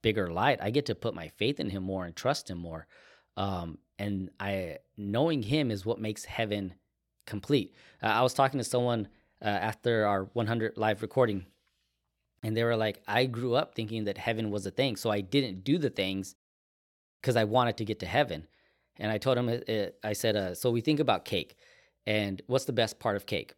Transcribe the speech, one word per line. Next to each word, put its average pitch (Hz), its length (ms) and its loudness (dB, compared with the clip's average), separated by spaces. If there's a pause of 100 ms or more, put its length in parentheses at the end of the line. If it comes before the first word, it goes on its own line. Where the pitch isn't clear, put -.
bigger 104 280 2
light. 110 300 2
I 98 80 -2
get 139 180 0
to 110 80 -2
put - 200 -4
my 82 140 -10
faith 127 300 -2
in 104 120 -2
him 95 120 -4
more 95 220 -4
and 85 100 -10
trust - 360 -4
him 87 80 -8
more. 82 280 -10 (520)
Um, 90 400 -2 (200)
and 98 300 -4 (100)
I, 95 400 -4 (200)
knowing 120 440 0
him 131 280 0
is 98 160 -4
what 113 120 0
makes 107 280 -6
heaven 101 480 -2 (520)
complete. 113 480 0 (280)
Uh, 107 60 2
I 110 120 4
was 127 140 4
talking 135 240 4
to 117 60 -2
someone, 120 440 0 (320)
uh, - 60 -4
after 107 580 0
our 98 200 2 (100)
one 117 120 0
hundred 113 300 0
live 107 240 2
recording, 107 460 2 (960)
and 110 120 -2
they 113 80 2
were 117 140 4
like, 107 320 0
"I 113 160 4
grew 120 300 0
up 151 200 0
thinking 110 300 -4
that 101 140 -2
heaven 110 320 -2
was 101 160 -4
a 95 40 -4
thing, 127 260 0
so - 120 -2
I 104 140 2
didn't 95 420 0
do 151 140 4
the 143 100 0
things 95 460 -2 (880)
'cause 123 140 2
I 113 80 6
wanted 117 340 2
to 110 80 -4
get 107 140 -4
to 92 60 -6
heaven." 87 400 0 (520)
And 107 120 -2
I 107 60 0
told 120 220 2
him, 123 100 2
uh, 117 240 -2
uh, 104 180 0 (140)
I 107 80 -2
said, 107 240 0
uh, 92 180 -2
"So 123 160 0
we 117 120 2
think 151 180 2
about 123 240 2
cake, - 320 -4 (500)
and 101 400 0
what's 131 200 0
the 135 80 -2
best 113 240 2
part 101 180 0
of - 80 -4
cake?" - 340 -4